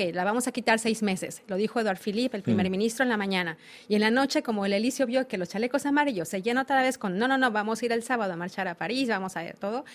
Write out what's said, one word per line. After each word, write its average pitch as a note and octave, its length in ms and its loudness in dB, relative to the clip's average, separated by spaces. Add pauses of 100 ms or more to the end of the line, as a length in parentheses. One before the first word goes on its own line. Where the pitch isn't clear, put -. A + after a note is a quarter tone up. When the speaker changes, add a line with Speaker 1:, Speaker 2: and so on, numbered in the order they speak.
(140)
Speaker 1:
la F3+ 100 0
vamos A3+ 240 0
a B3 60 -6
quitar A3+ 260 2
seis A3 240 0
meses". - 440 -2
Lo F#3 100 -2
dijo A3 240 0
Edouard G3 180 0
Philippe, A3 380 -2
el F#3+ 60 -8
primer F#3+ 240 2
Speaker 2:
Hmm. F#3 40 0
Speaker 1:
ministro, A3+ 320 0
en B3 60 2
la A3+ 80 2
mañana. F#3 400 0 (320)
Y G#3 60 4
en G#3 60 6
la A3 100 4
noche, C#4 320 4
como G#3+ 220 -2
el G3 60 2
Elíseo A#3 340 2
vio B3+ 220 0
que A3 120 -4
los F3 100 -4
chalecos B3 380 -2
amarillos C#4 420 2
se F#3+ 140 -4
llenan A#3+ 200 0
otra C4+ 200 2
vez B3+ 160 0
con, F#3 180 -2
"No, A#3 100 2
no, C4+ 120 2
no, B3+ 120 4
vamos G#3+ 300 -2
a B3 40 -4
ir A3+ 60 0
el A#3 120 0
sábado A3+ 300 -2
a - 20 -6
marchar F#3 320 -4
a E3+ 80 -6
París, A#3 340 -2
vamos F#3+ 260 -2
a D#3+ 60 -4
ver - 160 -10
todo", A#3 260 -4 (100)